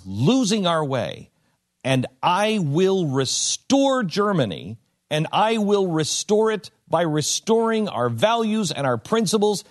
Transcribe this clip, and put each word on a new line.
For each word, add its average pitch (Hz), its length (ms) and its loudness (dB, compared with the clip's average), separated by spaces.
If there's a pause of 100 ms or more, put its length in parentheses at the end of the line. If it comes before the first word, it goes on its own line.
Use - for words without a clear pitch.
losing 185 640 0
our 165 180 0
way. 120 460 -4 (540)
And 127 240 0 (160)
I 208 340 2
will 185 480 2
restore 254 1000 0
Germany, 127 760 -2 (320)
and 151 200 -2
I 220 280 2
will 202 260 2
restore 185 640 0
it 214 220 -6 (160)
by 165 160 0
restoring 220 840 0
our 123 220 -2
values 214 640 0
and 139 160 -2
our 120 100 0
principles 208 720 0